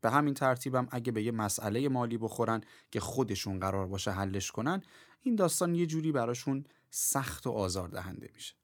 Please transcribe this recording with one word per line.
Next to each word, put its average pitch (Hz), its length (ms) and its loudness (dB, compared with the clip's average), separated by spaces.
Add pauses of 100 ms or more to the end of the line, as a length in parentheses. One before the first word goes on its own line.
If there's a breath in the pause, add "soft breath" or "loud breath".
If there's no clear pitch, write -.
به 113 100 4
همین 143 220 4
ترتیبم 127 580 2
اگه 123 200 -2
به 110 120 0
یه 120 80 0
مسئلهٔ 110 580 0
مالی 120 280 0
بخورن 113 440 0 (300 loud breath)
که 110 80 -2
خودشون 101 600 -2
قرار 95 280 0
باشه 98 240 -4
حلش 95 400 -2
کنن، 165 320 -2 (380 loud breath)
این 240 140 2
داستان 175 400 4
یه 170 100 4
جوری 156 260 0
براشون 135 520 0 (260 soft breath)
سخت - 580 -2
و 123 40 -2
آزاردهنده 92 840 -4
می‌شه. - 300 -16